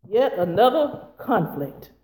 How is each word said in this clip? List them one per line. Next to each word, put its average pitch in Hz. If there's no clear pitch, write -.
Yet 226
another 240
conflict. 151